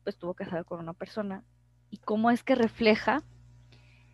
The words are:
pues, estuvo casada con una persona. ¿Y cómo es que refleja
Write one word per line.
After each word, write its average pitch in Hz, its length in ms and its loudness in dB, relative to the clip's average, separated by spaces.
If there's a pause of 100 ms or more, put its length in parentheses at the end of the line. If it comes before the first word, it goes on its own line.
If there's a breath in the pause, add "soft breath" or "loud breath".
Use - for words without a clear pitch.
pues, 202 120 -6
estuvo 175 180 -8
casada 170 300 -8
con 175 160 -10
una 165 140 -10
persona. 196 500 -10 (460)
¿Y - 80 -16
cómo 220 340 0
es 247 120 2
que 262 120 2
refleja 226 680 2 (920 soft breath)